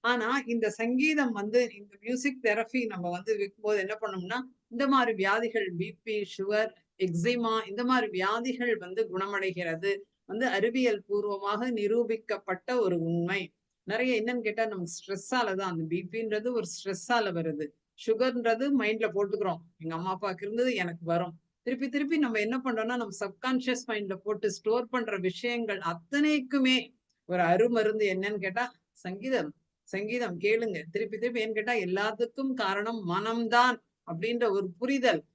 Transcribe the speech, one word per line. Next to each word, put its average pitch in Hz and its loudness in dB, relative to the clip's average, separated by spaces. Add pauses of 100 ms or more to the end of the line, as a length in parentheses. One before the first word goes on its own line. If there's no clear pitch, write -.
ஆனா 233 2 (240)
இந்த 226 2 (120)
சங்கீதம் 254 2
வந்து 214 2 (180)
இந்த 202 -20 (120)
மியூசிக் 254 -2
தெரபி 226 0 (120)
நம்ம 175 -4
வந்து 196 -4
வைக்கும்போது 208 -2
என்ன 202 -4
பண்ணோம்னா 196 -4 (340)
இந்த 247 0
மாதிரி 240 4
வியாதிகள் 208 2 (120)
பி 190 -2 (160)
பி, 220 -2 (160)
சுகர், 208 0 (300)
எக்ஸிமா 220 2 (180)
இந்த 220 -4
மாதிரி 240 4
வியாதிகள் 240 0 (120)
வந்து 190 -4 (100)
குணமடைகிறது 190 -2 (380)
வந்து 233 0
அறிவியல் 226 2
பூர்வமாக 208 -2
நிரூபிக்கப்பட்ட 214 -2 (160)
ஒரு 180 2 (120)
உண்மை. 175 0 (460)
நிறைய 233 0
என்னன்னு 240 -2
கேட்டா 220 0
நம்ம 175 -4
ஸ்ட்ரெஸ்ஸால 196 -2
தான், 190 -2
அந்த 165 -2
பி 180 -2 (100)
பின்றது 220 -2
ஒரு 185 -2
ஸ்ட்ரெஸ்ஸால 196 -2
வருது. 151 -4 (320)
சுகர்ன்றது 233 2 (160)
மைண்ட்ல 214 2
போட்டுக்கிறோம், 196 0 (160)
எங்க 160 -6
அம்மா 190 -2
அப்பாவுக்கு 196 -4
இருந்தது 240 2
எனக்கு 170 -4
வரும். 170 0 (320)
திருப்பி 254 -2
திருப்பி 285 0
நம்ம 233 2
என்ன 240 0
பண்றோம்னா 240 0
நம்ம 202 -6 (100)
சப்கான்ஷியஸ் 254 -2
மைண்ட்ல 208 -2
போட்டு 208 -2
ஸ்டோர் 233 0
பண்ற 220 0 (140)
விஷயங்கள் 226 -2 (100)
அத்தனைக்குமே 269 2 (500)
ஒரு 180 2
அருமருந்து 214 4
என்னன்னு 196 -2
கேட்டா 196 -2 (400)
சங்கீதம். 202 -2 (380)
சங்கீதம் 208 -4
கேளுங்க 214 2 (140)
திருப்பி 214 -2
திருப்பி. 240 -2
ஏன்னு 220 -2
கேட்டா 226 0 (100)
எல்லாத்துக்கும் 220 -2 (100)
காரணம் 208 0 (120)
மனம்தான் 233 4 (320)
அப்படின்ற 226 -2 (120)
ஒரு 196 0 (120)
புரிதல். 247 2 (140)